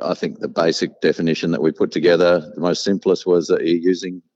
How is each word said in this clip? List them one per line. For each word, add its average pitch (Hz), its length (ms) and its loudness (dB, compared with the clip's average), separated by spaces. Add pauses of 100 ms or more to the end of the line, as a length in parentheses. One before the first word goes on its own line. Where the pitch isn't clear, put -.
I - 140 -2
think - 240 -8
the - 80 -8
basic - 540 -2
definition 82 500 0
that 71 100 -2
we 78 100 2
put 82 200 -2
together, 87 480 4 (160)
the 76 60 -10
most 90 220 -2
simplest, 95 440 0
was 87 200 2
that 67 200 0
you're 85 100 2
using, 90 440 -2 (140)